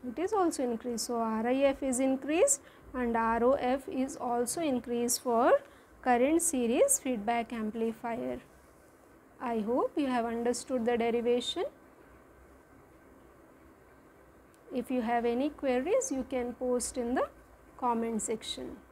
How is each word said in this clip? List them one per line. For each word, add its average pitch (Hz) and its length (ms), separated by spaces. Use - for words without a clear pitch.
It 233 100
is 370 140
also 349 300
increased. 240 420
So 240 120
R 220 300
I 247 100
F 269 260
is 262 180
increased 277 640
and 240 200
R 226 300
O 254 80
F 262 360
is 269 280
also 240 460
increased 240 600
for 247 300
current 262 400
series 269 580
feedback 233 540
amplifier. 233 840
I 233 200
hope 247 380
you 294 100
have 247 180
understood 240 640
the 240 100
derivation. 233 680
If 254 180
you 254 100
have 233 240
any 240 240
queries, 294 640
you 262 160
can 247 240
post 247 460
in 240 160
the 539 140
comment 226 440
section. - 540